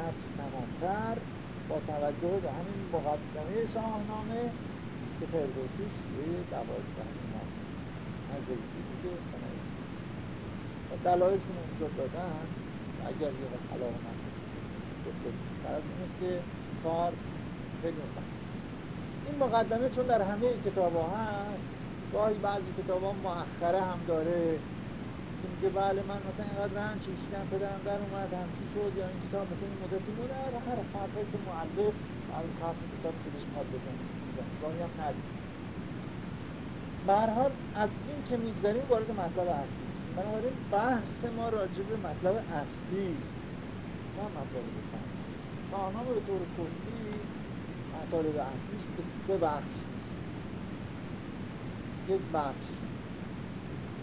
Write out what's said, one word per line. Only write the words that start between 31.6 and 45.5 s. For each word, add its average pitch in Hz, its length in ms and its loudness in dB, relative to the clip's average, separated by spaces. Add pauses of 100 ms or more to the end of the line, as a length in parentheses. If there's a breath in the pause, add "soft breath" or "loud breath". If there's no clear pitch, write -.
از 165 80 0 (120)
ختم 165 340 0
کتاب 160 300 -2
خودش 139 240 -4
می‌خواد 143 280 -2
بزنه، - 260 -4 (240)
می‌زنه. - 360 -4
گاهی 160 240 0
هم 160 160 -4
نداره. 143 300 -2 (1800)
به 196 140 10
هر 220 160 8
حال 269 140 8 (320)
از 202 60 6 (180)
این - 120 -2 (100)
که 247 140 2
می‌گذریم 214 460 4
وارد 220 220 6
مطلب 180 360 2 (140)
اصلی - 280 -4
می‌شیم. - 280 -4
بنابراین 214 400 2 (140)
بحث 226 460 6 (200)
ما 226 120 2
راجع 190 420 2
به 220 60 0 (100)
مطلب 180 280 4 (240)
اصلی 180 480 0 (140)
است، 107 140 -4 (800)
نه 202 100 -2 (120)
مطالب 143 380 -4 (160)
فنی. - 220 -4 (580)